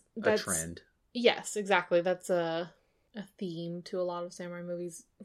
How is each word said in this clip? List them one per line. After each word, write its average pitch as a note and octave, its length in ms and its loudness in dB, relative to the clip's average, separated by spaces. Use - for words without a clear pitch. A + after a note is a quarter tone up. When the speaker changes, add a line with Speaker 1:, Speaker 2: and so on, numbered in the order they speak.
Speaker 1:
that's G#3+ 260 2
Speaker 2:
a - 20 -8
trend. E2+ 380 -4
Speaker 1:
Yes, - 440 2
exactly. F#3 440 4
That's F3+ 300 0
a, E3+ 400 2
a G3+ 60 -6
theme E3+ 480 -6
to F#3+ 140 -4
a - 20 0
lot F3 220 -2
of F3 80 -10
samurai F3 300 -8
movies F3 420 -8